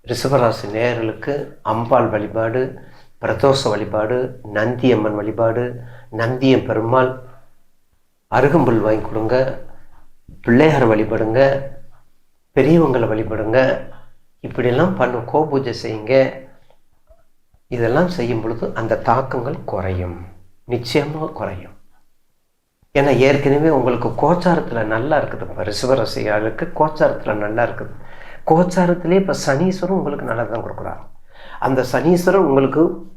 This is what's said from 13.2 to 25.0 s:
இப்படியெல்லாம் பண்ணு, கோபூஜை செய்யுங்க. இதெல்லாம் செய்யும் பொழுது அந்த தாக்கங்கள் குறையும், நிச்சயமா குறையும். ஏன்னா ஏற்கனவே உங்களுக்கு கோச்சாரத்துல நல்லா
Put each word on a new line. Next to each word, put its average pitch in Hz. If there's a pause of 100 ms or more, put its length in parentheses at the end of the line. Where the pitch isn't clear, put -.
இப்படியெல்லாம் 127
பண்ணு, 123 (120)
கோபூஜை 139
செய்யுங்க. 110 (1600)
இதெல்லாம் 123
செய்யும் 117
பொழுது 113 (100)
அந்த 110
தாக்கங்கள் 127
குறையும், 92 (500)
நிச்சயமா 143
குறையும். 95 (1200)
ஏன்னா 143 (140)
ஏற்கனவே 143
உங்களுக்கு 123
கோச்சாரத்துல 151
நல்லா 120